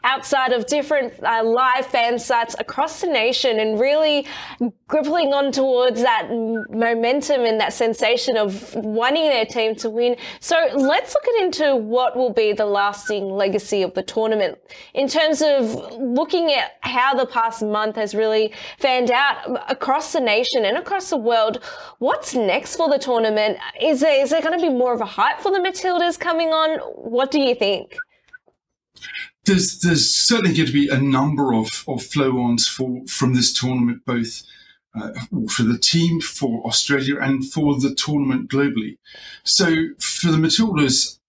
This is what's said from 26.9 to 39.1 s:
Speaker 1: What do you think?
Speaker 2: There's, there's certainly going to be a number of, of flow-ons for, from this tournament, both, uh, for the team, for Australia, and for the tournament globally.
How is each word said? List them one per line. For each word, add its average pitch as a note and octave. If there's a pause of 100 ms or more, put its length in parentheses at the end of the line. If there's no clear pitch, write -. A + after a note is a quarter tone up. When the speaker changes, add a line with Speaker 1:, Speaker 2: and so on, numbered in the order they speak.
Speaker 1:
What C4
do D4+
you B3
think? G3+ (1500)
Speaker 2:
There's, -
there's E3
certainly G3+
going D3
to B2
be C#3+
a C3+
number C#3
of, A2 (200)
of B2+
flow-ons B2
for, B2+
from B2+
this B2
tournament, B2
both, A#2+ (500)
uh, G#2+ (400)
for A#2
the A#2
team, E3
for A#2
Australia, C3+
and C3
for D3
the C3+
tournament C#3
globally. C3 (440)